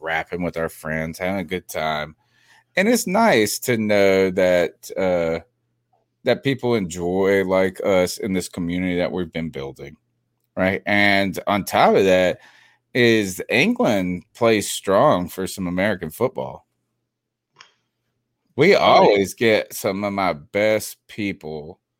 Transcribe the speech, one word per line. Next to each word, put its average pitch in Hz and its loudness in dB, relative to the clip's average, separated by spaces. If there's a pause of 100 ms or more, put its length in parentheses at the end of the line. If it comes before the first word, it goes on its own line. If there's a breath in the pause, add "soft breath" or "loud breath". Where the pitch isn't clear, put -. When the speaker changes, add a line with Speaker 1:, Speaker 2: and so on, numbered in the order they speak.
Speaker 1:
rapping 80 -6
with 85 -6
our 82 -4
friends, 80 -8
having 95 -4
a 90 -8
good 87 -8
time. 78 -6 (600 soft breath)
And 190 2
it's 233 0
nice 180 2
to 123 -2
know 98 2
that, 90 0
uh, 85 -2 (840)
that 123 0
people 123 -2
enjoy, 95 0
like, 92 0
us 92 0
in 101 -6
this 92 -4
community 90 -4
that 87 -2
we've 85 -8
been 82 -8
building, 69 -14 (600)
right? 95 -2
And 98 0
on 98 0
top 156 2
of 120 4
that 92 2 (540 soft breath)
is 110 2
England 113 0 (100)
plays 110 2
strong 98 2
for 95 -8
some 92 -8
American 90 -4
football. 67 -6 (1900 soft breath)
We 170 6
Speaker 2:
Oh, - 2
yeah. - 2
Speaker 1:
always 107 4
get 110 2
some 101 -4
of 101 -4
my 95 -2
best 104 -2 (120)
people, 78 -10 (200)